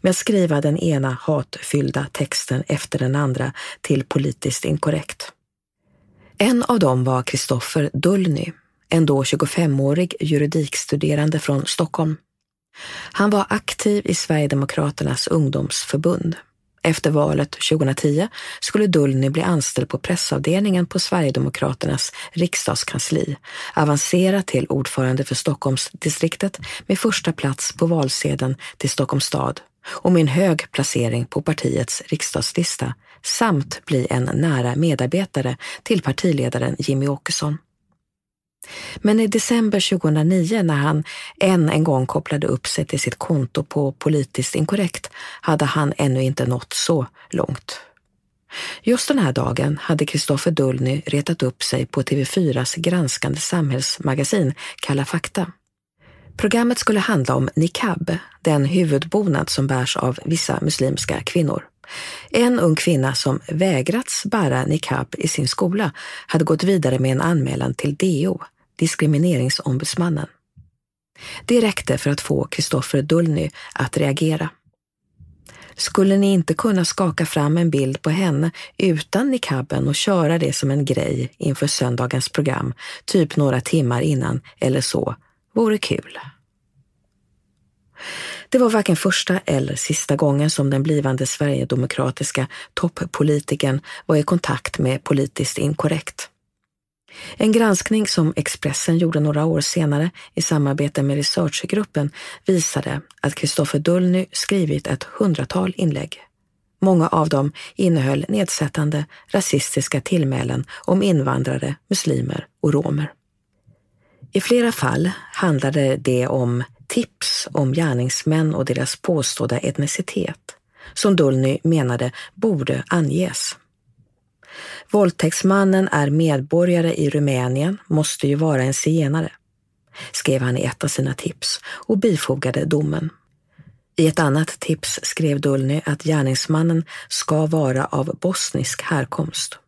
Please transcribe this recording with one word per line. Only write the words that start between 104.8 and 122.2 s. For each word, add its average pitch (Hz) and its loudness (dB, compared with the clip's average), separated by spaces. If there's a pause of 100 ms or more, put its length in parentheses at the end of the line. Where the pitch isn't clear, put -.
ett 131 -2
hundratal 180 0
inlägg. 147 -2 (600)
Många 185 6
av 156 2
dem 143 0 (220)
innehöll 147 2
nedsättande, 156 -2 (240)
rasistiska - 0
tillmälen 131 0 (200)
om 190 2
invandrare, 135 0 (140)
muslimer 131 -2 (160)
och 151 2
romer. 147 0 (1200)
I 190 2
flera 233 4
fall 139 0 (220)
handlade 139 2
det 123 2
om 123 0 (220)
tips - -4
om 135 2
gärningsmän 151 0
och 135 0
deras 131 -2
påstådda 123 -2
etnicitet, - -4 (380)
som 196 4
Dullny 135 4
menade 127 2 (220)